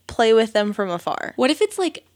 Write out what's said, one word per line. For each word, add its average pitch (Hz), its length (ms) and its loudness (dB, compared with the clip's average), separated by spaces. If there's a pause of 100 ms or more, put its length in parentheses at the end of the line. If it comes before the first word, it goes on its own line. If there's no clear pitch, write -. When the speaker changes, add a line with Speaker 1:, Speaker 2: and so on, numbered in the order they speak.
Speaker 1:
play 226 260 2
with 220 220 4
them 208 200 0
from 196 180 -4
afar. - 460 -6
Speaker 2:
What 254 120 2
if 302 100 -2
it's, 415 200 -2
like, 339 260 -4 (100)